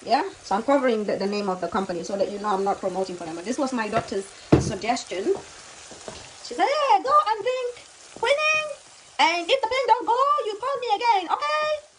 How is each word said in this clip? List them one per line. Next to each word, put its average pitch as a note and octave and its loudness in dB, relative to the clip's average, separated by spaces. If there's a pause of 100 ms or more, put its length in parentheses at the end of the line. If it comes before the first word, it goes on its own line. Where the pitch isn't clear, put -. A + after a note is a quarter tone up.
Yeah, C4+ 2 (140)
so - -2
I'm G#3+ 0
covering B3+ 2
the, G3 0
the G3 -2
name G3+ -2
of F3+ -4
the E3+ -4
company F#3 -2
so G3 -6
that F#3+ 0
you G3+ -8
know G3+ -4
I'm G3 0
not G3 0
promoting F#3+ -2
for F3+ -10
them. D#3+ -8
But E3+ -10
this A3+ -4
was C4+ 0
my A3 -2
doctor's G#3 -2 (320)
suggestion. A3 -2 (1080)
She - -12
said, D#4+ 2
Yeah, C5+ 4
go C5 2 (140)
and A4 0
drink B4 -4 (320)
quinine, D5+ 2 (500)
and E4 2
if C5 4
the A#4 -2
pain B4+ 0
don't A#4 4
go, A#4+ 2 (280)
you G#4 -6
call C5 -4
me B4 -6
again, G4+ 2
okay? D5+ -2